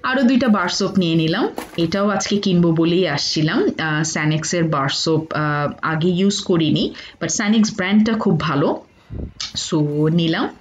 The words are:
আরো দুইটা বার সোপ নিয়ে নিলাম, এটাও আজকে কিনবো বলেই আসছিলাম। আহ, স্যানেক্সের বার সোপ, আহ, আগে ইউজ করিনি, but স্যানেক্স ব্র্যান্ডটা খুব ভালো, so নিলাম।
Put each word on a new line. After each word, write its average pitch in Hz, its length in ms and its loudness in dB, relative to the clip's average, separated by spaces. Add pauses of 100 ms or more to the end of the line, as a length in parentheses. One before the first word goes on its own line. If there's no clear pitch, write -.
আরো 262 200 0
দুইটা 254 260 4
বার 190 200 2
সোপ 190 300 -2
নিয়ে 165 160 2
নিলাম, 165 340 0 (280)
এটাও 196 320 0
আজকে 196 280 -2
কিনবো 175 360 2
বলেই 165 360 2
আসছিলাম। 160 600 0 (100)
আহ, 156 240 -2
স্যানেক্সের 156 640 -2
বার 143 240 -2
সোপ, 156 440 -2
আহ, 147 400 -2 (100)
আগে 160 260 0
ইউজ 190 320 2
করিনি, 165 540 0 (260)
but 165 80 -6
স্যানেক্স 220 480 2
ব্র্যান্ডটা 214 360 2
খুব 190 280 2
ভালো, 156 420 -2 (720)
so 151 560 0
নিলাম। 170 380 0 (120)